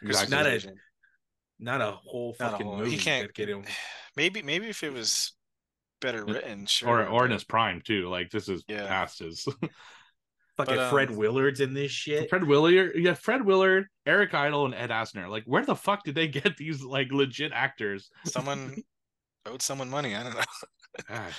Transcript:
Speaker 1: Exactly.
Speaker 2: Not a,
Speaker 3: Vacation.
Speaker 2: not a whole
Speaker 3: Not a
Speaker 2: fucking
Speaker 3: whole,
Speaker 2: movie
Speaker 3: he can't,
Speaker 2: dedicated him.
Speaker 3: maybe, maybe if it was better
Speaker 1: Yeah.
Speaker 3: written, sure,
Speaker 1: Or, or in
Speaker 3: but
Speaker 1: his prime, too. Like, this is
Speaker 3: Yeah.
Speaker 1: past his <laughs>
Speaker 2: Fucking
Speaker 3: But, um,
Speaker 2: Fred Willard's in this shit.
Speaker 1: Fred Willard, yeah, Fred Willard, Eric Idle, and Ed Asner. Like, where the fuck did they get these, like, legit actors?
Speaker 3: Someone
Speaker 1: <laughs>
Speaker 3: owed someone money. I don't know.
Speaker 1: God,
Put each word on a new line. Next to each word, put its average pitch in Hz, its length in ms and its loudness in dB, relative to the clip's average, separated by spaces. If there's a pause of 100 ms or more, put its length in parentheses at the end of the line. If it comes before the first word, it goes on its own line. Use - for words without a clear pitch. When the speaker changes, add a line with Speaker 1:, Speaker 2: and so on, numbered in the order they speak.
Speaker 1:
Exactly. 104 340 0
Speaker 2:
Not 147 120 4
a, - 40 4
Speaker 3:
Vacation. 98 240 -4 (840)
Speaker 2:
not 123 220 -4
a 107 100 -2
whole 120 480 -10
Speaker 3:
Not 123 80 -2
a 113 60 -2
Speaker 2:
fucking 104 120 -6
Speaker 3:
whole, 101 120 -8
Speaker 2:
movie 113 140 -4
Speaker 3:
he 107 60 -4
can't, 131 280 0
Speaker 2:
dedicated 104 320 -6
him. 98 80 -14 (500)
Speaker 3:
maybe, 185 260 0
maybe 165 280 -4
if 208 140 -10
it 151 80 -6
was 117 420 -2 (680)
better 113 240 -4
Speaker 1:
Yeah. 107 80 -4
Speaker 3:
written, 104 320 -8
sure, 117 360 2
Speaker 1:
Or, 104 40 4
or 117 200 4
in 123 60 4
Speaker 3:
but - 40 2
Speaker 1:
his - 80 -4
prime, 104 380 2
too. 95 280 0
Like, 90 220 -4
this 104 180 -4
is 90 180 -2
Speaker 3:
Yeah. 104 200 -6
Speaker 1:
past 95 320 -2
his 82 240 -10
<laughs> - 300 -6 (840)
Speaker 2:
Fucking 131 180 0
Speaker 3:
But, - 100 2
um, 123 40 0
Speaker 2:
Fred 135 220 4
Willard's 120 500 2
in 131 120 0
this 139 180 -4
shit. 151 380 -2
Speaker 1:
Fred 185 140 2
Willard, 165 520 8
yeah, 175 180 4
Fred 240 320 0
Willard, 190 420 6 (180)
Eric 185 280 4
Idle, 147 320 2
and 127 100 -2
Ed 113 140 -6
Asner. 110 400 -4
Like, 107 160 -6
where 156 180 2
the 269 120 2
fuck 196 280 0
did 147 120 -6
they 160 120 2
get 143 300 -2
these, 151 260 -8
like, 131 280 -2
legit 139 420 0
actors? 107 560 -4 (160)
Speaker 3:
Someone 135 500 -6
Speaker 1:
<laughs> - 680 -20
Speaker 3:
owed 123 160 -10
someone 135 280 -4
money. 135 260 -4
I 110 80 -6
don't 117 120 -8
know. 113 80 -2 (640)
Speaker 1:
God, 101 320 -10